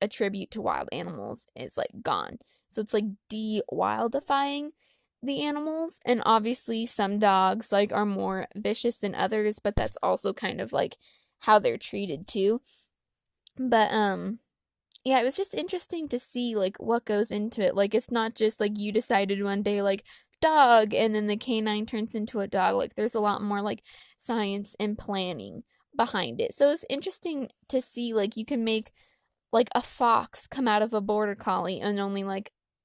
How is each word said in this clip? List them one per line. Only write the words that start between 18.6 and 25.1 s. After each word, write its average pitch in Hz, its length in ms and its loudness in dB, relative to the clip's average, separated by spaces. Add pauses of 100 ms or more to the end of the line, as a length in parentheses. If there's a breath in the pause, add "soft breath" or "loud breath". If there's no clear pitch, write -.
like, 208 160 0
you 208 140 -4
decided 202 520 2
one 202 200 -2
day, 202 180 0
like, 202 240 0 (360 loud breath)
"Dog," 240 540 8
and 220 200 4
then 208 140 0
the 208 80 2
canine 220 500 -2
turns 220 280 -4
into 220 260 -4
a 196 80 -4
dog. 190 280 2
Like, - 200 -2
there's 214 180 0
a 226 60 0
lot 208 220 0
more, 202 200 -2
like, 214 220 -6 (320 loud breath)
science 208 640 -2
and 214 180 -2
planning 180 640 -6 (320)